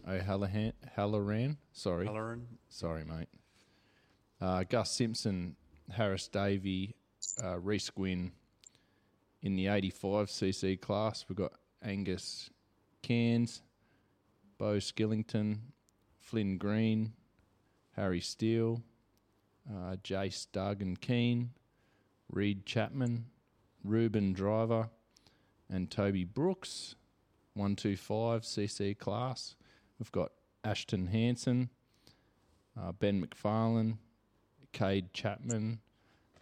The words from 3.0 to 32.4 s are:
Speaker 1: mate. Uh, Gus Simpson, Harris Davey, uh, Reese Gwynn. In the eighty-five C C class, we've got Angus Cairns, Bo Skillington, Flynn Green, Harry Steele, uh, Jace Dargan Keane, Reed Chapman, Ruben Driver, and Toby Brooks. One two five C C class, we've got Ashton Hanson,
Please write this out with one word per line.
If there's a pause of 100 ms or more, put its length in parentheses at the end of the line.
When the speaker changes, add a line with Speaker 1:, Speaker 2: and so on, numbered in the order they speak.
Speaker 1:
mate. (1120)
Uh,
Gus
Simpson, (360)
Harris
Davey, (500)
uh,
Reese
Gwynn. (1080)
In
the
eighty-five
C
C
class,
we've
got (320)
Angus (540)
Cairns, (960)
Bo
Skillington, (600)
Flynn
Green, (840)
Harry
Steele, (880)
uh,
Jace
Dargan
Keane, (800)
Reed
Chapman, (580)
Ruben
Driver, (800)
and
Toby
Brooks. (600)
One
two
five
C
C
class, (420)
we've
got (320)
Ashton
Hanson, (1120)